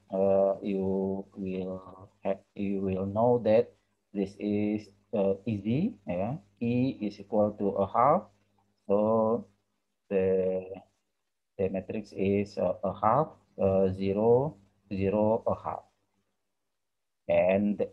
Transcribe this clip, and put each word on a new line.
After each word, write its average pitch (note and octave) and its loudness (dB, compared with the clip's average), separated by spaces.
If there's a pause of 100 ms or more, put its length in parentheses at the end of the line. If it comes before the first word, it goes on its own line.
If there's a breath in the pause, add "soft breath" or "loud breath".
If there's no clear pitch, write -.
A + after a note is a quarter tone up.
(120)
uh, G3 2
you G2 -2 (120)
will F#2 -8 (140)
have, G2 -2 (180)
you G2+ -4
will F#2+ -2
know A#2 2
that A2 4 (400)
this G2 -4
is, G#2 -2 (260)
uh, G2 2 (120)
easy. A#2 -2 (120)
Yeah, G2 -4 (240)
E B2 0
is G#2 -6
equal G#2 0
to G2+ -2 (120)
a G2 2
half. C3+ 2 (680)
So A2 2 (640)
the, F#2+ 0 (880)
the F#2+ 0
matrix F#2+ -6
is, G2+ 0
uh, F#2 0
a F#2+ -2
half, B2+ 2 (340)
uh, F#2+ 4
zero, G2+ 2 (360)
zero, G#2 0
a G#2 -2
half. - -8 (1400)
And F#2+ 2